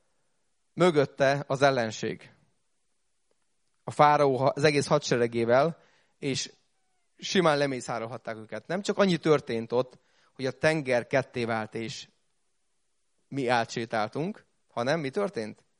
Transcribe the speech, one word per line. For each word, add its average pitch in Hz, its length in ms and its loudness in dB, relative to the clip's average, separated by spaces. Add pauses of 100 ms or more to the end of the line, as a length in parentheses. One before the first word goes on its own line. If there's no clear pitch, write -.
(720)
mögötte 143 720 2
az 131 140 -4
ellenség. 117 720 0 (1500)
A - 80 -8
fáraó 147 440 4
ha-, 131 200 0
az 143 80 0
egész 143 240 2
hadseregével, 120 920 2 (420)
és - 320 -6 (680)
simán 165 360 2
lemészárolhatták 120 800 -6
őket. 110 320 -14
Nem 185 140 -4
csak 202 160 -4
annyi 190 200 4
történt 127 540 0
ott, 127 280 -2 (340)
hogy 127 120 -8
a 131 60 -4
tenger 127 560 0
ketté 127 380 -2
vált, 110 300 -6
és 113 320 -10 (1200)
mi 135 200 -6
átsétáltunk, 117 1000 -2 (220)
hanem 131 320 -2
mi 135 100 -6
történt? 131 540 -6 (160)